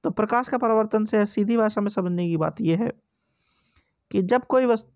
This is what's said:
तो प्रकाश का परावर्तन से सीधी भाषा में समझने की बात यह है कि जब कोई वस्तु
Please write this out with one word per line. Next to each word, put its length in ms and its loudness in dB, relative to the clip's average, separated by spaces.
तो 60 -2
प्रकाश 380 0
का 100 -2
परावर्तन 460 2
से 220 2
सीधी 300 0
भाषा 240 0
में 80 -2
समझने 400 -2
की 80 0
बात 240 -2
यह 180 2
है 140 -2
कि 120 0
जब 240 0
कोई 200 2
वस्तु 300 -2